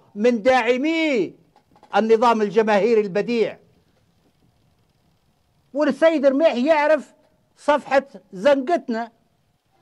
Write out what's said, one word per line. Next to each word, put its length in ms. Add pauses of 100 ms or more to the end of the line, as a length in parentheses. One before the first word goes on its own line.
(160)
من 260
داعمي 920 (600)
النظام 460
الجماهيري 600
البديع، 580 (2250)
والسيد 520
رميح 300
يعرف 580 (440)
صفحة 480 (280)
زنقتنا 800 (720)